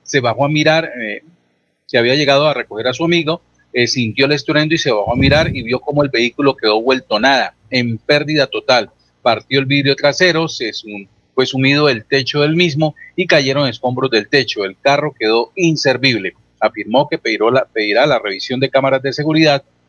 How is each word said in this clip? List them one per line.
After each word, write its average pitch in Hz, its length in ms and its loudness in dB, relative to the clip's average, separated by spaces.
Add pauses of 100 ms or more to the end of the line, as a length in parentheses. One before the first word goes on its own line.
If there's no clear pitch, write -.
se 143 160 -2
bajó 120 260 0
a 147 40 0
mirar, 156 360 2
eh, 110 380 -10 (680)
que 127 80 0
había 120 160 4
llegado 143 340 2
a 147 60 0
recoger 113 340 -6
a 127 60 0
su 143 100 -4
amigo, 170 380 0 (320)
eh, 120 140 0
sintió 123 400 0
el 147 60 2
estruendo 151 420 0
y - 20 -4
se 147 140 -2
bajó 107 220 0
a - 20 0
mirar 143 400 2
y 127 80 -8
vio 123 160 -4
cómo 147 240 -2
el 139 60 -2
vehículo 123 460 0
quedó 110 240 0
vuelto 127 400 -2
nada, 123 360 0 (160)
en 120 260 -2
pérdida 147 480 0
total. 117 460 -2 (320)
Partió 120 360 0
el 135 60 -2
vidrio 139 300 0
trasero, 160 520 0
se 113 260 -8
sum-, 101 340 -14 (260)
fue 131 140 0
sumido 139 420 2
el 113 160 -4
techo 143 360 -2
del 156 140 0
mismo 156 400 0 (200)
y 185 100 -2
cayeron 143 420 2
escombros 127 440 -4
del 107 180 0
techo. 127 340 0
El 95 160 -8
carro 143 380 0
quedó 113 380 0
inservible. 127 800 0 (240)
Afirmó 110 480 0
que 160 100 -6
pediró 110 320 0
la, 127 160 2
pedirá 107 400 0
la 131 140 2
revisión 104 400 -6
de 131 100 0
cámaras 135 320 0
de 131 120 -4
seguridad 151 500 2 (260)